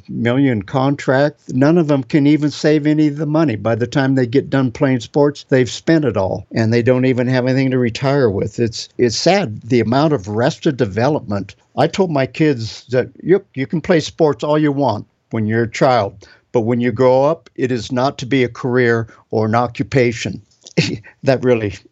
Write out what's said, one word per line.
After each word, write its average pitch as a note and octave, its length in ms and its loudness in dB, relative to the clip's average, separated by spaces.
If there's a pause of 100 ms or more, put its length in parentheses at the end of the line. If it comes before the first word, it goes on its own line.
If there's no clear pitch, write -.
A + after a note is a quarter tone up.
Million B2 540 0
contract, C#3+ 920 -2
none C#3+ 240 4
of E3 80 2
them C#3+ 160 0
can C#3+ 240 0
even D3 240 2
save D3+ 340 0
any D3+ 220 2
of C#3+ 120 -2
the D#3+ 80 -4
money. D3+ 280 0
By A2 220 -2
the A#2 100 -2
time C3+ 300 0
they B2+ 100 2
get C3 240 0
done C3 220 0
playing C3 280 0
sports, D3 500 -2
they've B2+ 200 2
spent D#3+ 340 0
it A2+ 120 -2
all, G2 340 -4
and A2 220 0
they A#2+ 100 2
don't B2+ 220 2
even B2+ 240 0
have B2+ 180 0
anything C3 240 0
to C3 80 0
retire C3 500 0
with. G2+ 300 -4
It's, A#2 300 -4 (100)
it's A#2 160 2
sad, E3+ 480 0
the A#2 160 0
amount C#3 360 2
of G2+ 140 -6
arrested B2 500 -2
development. G#2 760 -2 (220)
I C3 100 2
told F3+ 240 -2
my C#3 160 0
kids B2+ 640 -2
that, A#2+ 200 -2 (140)
"Yep, F3+ 320 2
you C3 140 -6
can E3 120 -4
play E3+ 200 2
sports D3 420 -2
all D3+ 160 0
you D3+ 140 2
want B2 340 -2 (240)
when A2 160 -2
you're A2 160 0
a A#2 80 -2
child, A#2+ 580 0 (220)
but B2 120 0
when A#2+ 180 -2
you B2 100 0
grow B2+ 340 4
up, D#3+ 320 -2
it C3 140 -2
is A#2+ 220 -6
not C3 260 0
to C#3 80 -10
be C3 160 0
a A#2+ 60 0
career A#2 600 0 (220)
or A2 160 0
an G#2+ 80 0
occupation." A#2+ 880 -2 (360)
<laughs> G2+ 240 -2 (220)
That C3 180 2
really A2 320 0 (180)